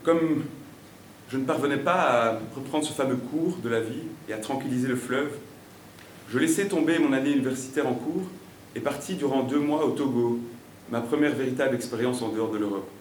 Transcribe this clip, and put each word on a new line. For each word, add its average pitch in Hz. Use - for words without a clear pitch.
Comme 160
je 131
ne 135
parvenais 143
pas 175
à 120
reprendre 147
ce -
fameux 131
cours 143
de 117
la 113
vie 113
et 107
à 110
tranquilliser 127
le 123
fleuve, 135
je 123
laissai 165
tomber 165
mon 147
année 135
universitaire 131
en 120
cours 160
et 117
partis 143
durant 139
deux 131
mois 147
au 120
Togo, 120
ma 117
première 147
véritable 131
expérience 120
en 113
dehors 107
de 107
l'Europe. 98